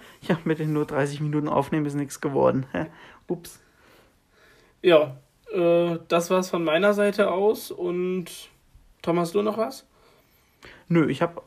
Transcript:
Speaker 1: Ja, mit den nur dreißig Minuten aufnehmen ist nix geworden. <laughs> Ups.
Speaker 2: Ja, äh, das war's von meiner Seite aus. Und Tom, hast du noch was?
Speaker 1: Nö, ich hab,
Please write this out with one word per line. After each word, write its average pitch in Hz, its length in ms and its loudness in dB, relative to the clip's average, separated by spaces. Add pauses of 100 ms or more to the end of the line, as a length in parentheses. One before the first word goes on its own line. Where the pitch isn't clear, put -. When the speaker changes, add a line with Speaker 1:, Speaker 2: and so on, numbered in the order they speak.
(220)
Speaker 1:
Ja, 165 220 -2
mit 160 140 0
den 156 140 -2
nur 151 140 0
dreißig 143 340 -2
Minuten 151 280 -2
aufnehmen 147 380 0
ist 143 80 -6
nix 143 260 -6
geworden. 135 520 0
<laughs> - 560 -10
Ups. 175 320 -10 (1200)
Speaker 2:
Ja, 151 340 6 (360)
äh, 170 460 2 (100)
das 170 220 0
war's 185 200 0
von 170 140 -2
meiner 180 300 2
Seite 202 360 2
aus. 202 400 0
Und 180 560 -4 (760)
Tom, 170 160 2
hast 170 160 -2
du 208 80 2
noch 214 160 -2
was? 240 280 -6 (1000)
Speaker 1:
Nö, 165 200 4
ich 135 140 -2
hab, 170 240 -4